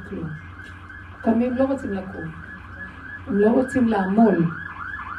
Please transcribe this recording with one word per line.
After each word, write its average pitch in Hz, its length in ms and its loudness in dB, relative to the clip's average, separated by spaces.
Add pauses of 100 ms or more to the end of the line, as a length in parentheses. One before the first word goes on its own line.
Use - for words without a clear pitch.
כלום. 170 180 -6 (920)
לפעמים 240 340 2
לא 254 100 2
רוצים 269 300 -2
לקום. 190 300 -6 (1040)
הם 202 100 0
לא 208 120 8
רוצים 254 380 4
לעמול. 196 640 6 (680)